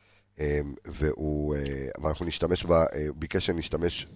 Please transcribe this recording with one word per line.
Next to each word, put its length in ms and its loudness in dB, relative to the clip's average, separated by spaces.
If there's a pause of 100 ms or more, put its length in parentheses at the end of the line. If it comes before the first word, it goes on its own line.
(400)
אה, 200 2 (260)
והוא, 720 0
אה, 60 -2 (420)
ואנחנו 220 0
נשתמש 400 0
ב-, 60 2
אה, 140 8 (300)
ביקש 300 -2
שנשתמש 720 0